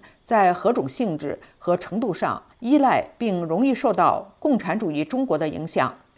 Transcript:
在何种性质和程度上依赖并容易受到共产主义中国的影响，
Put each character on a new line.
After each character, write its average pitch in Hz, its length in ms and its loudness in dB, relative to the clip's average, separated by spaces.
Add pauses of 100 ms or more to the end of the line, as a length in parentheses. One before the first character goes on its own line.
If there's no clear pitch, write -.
(240)
在 196 280 4
何 190 200 0
种 226 160 -2
性 185 280 -4
质 147 220 -8 (200)
和 175 180 0
程 175 240 -6
度 233 120 -2
上 131 300 -4 (160)
依 254 200 2
赖 226 380 2
并 185 280 -2
容 165 200 0
易 277 80 2
受 233 200 0
到 175 480 2
共 277 180 2
产 175 180 -4
主 214 140 -4
义 147 140 -2
中 262 200 -4
国 165 140 0
的 156 100 -2
影 156 160 -8
响， 156 300 -2 (240)